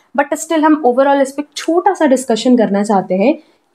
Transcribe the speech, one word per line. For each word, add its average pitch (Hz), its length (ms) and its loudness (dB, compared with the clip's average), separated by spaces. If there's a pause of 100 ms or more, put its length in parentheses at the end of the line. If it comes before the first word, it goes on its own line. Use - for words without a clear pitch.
(180)
but 285 160 -2
still 302 300 -2
हम 311 220 2
overall 269 360 2
इस 269 100 0
पे 294 100 -8
एक - 140 -18
छोटा 349 380 -2
सा 330 120 -2
discussion 247 520 0
करना 202 260 0
चाहते 196 320 -2
हैं 240 240 0 (360)